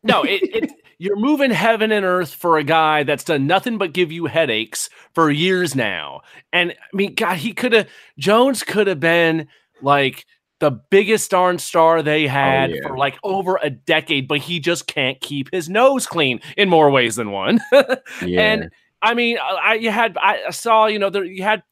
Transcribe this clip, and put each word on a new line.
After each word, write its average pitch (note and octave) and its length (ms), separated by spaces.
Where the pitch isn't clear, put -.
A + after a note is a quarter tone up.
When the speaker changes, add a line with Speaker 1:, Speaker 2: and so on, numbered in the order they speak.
Speaker 1:
no, G#3+ 200
it, F#3+ 200
it, - 280
Speaker 2:
<laughs> - 140
Speaker 1:
you're G3 160
moving C#4 340
heaven A3 420
and G3+ 140
earth F3+ 280
for E3 240
a D#3 60
guy D#3 400
that's C#3 200
done C#3+ 240
nothing G3 300
but F#3 160
give F3 180
you E3 160
headaches B2+ 640
for D#3+ 180
years F3 440
now. F2 460
And, F3 180
I - 240
mean, G3 200
God, F#3+ 220
he F3 160
coulda, A3+ 340
Jones A3 440
coulda G3 320
been, E3 520
like, C#3 440
the D3 100
biggest G3 600
darn F3+ 280
star E3 420
they D3+ 260
Speaker 2:
Oh, - 20
Speaker 1:
had C3+ 420
Speaker 2:
yeah. D2 160
Speaker 1:
for, C3 100
like, C3+ 260
over F#3+ 380
a D3+ 80
decade, D3 560
but D3 120
he E3 240
just E3+ 260
can't C3+ 320
keep C#3 320
his F3 160
nose B3 400
clean C3+ 320
in G3 140
more D#3+ 200
ways A#2+ 280
than A2 140
one. G2+ 340
<laughs> - 60
Speaker 2:
Yeah. F3+ 160
Speaker 1:
And, G#3+ 280
I A3+ 120
mean, A#3 240
I, D3 140
I, F#3+ 220
you A3+ 180
had, G#3+ 260
I, F3 300
I F3+ 40
saw, A3 340
you A3 120
know, G3 120
there, F#3+ 160
you F#3 180
had G#3+ 180